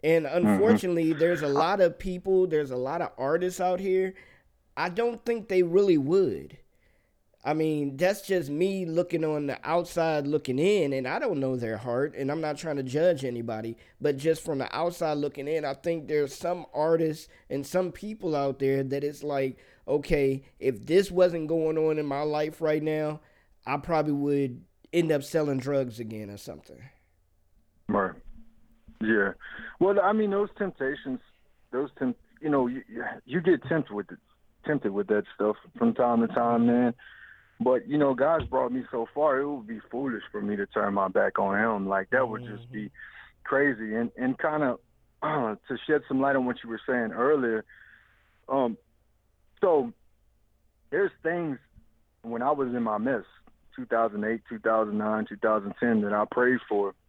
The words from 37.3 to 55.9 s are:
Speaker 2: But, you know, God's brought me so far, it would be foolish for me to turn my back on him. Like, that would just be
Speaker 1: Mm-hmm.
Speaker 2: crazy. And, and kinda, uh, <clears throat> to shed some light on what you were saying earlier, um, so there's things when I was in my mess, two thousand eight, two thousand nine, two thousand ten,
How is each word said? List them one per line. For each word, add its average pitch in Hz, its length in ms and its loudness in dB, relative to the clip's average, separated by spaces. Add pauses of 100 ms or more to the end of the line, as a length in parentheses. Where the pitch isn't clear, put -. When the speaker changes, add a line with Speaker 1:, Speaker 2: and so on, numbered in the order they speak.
Speaker 2:
But, 123 260 2
you 143 120 -2
know, 139 160 4
God's 151 320 2
brought 131 260 0
me 127 180 -4
so 117 240 -4
far, 143 240 2
it 143 100 -2
would 131 180 -8
be 110 120 -10 (120)
foolish 123 320 -6 (100)
for 107 100 -6
me 104 140 -2
to 98 100 -4
turn 101 280 0
my 98 140 0
back 101 300 2
on 98 200 0
him. 107 300 0
Like, 98 220 -2
that 127 180 2
would 110 160 -8
just 120 280 -14
be 107 140 -8
Speaker 1:
Mm-hmm. - 580 -20
Speaker 2:
crazy. 123 500 0
And, 117 220 -2
and 127 220 -2
kinda, 151 380 0 (460)
uh, 139 400 -2
<clears throat> - 60 -20
to 127 80 -6 (100)
shed 151 220 2
some 131 120 0
light 139 160 2
on 127 100 2
what 123 180 -2
you 117 60 -12
were 110 160 -6
saying 120 260 0
earlier, 123 520 2 (840)
um, 127 280 0 (840)
so 147 320 4 (1000)
there's 175 200 0 (120)
things 160 360 -4 (640)
when 117 200 -6
I 135 100 0
was 139 220 0
in 123 80 -2
my 107 160 0
mess, 113 260 -2 (520)
two 127 100 -10
thousand 110 380 0
eight, 110 240 -2
two 117 100 -10
thousand 110 400 2
nine, 107 300 -2
two 104 80 -12
thousand 104 440 0
ten, 117 220 2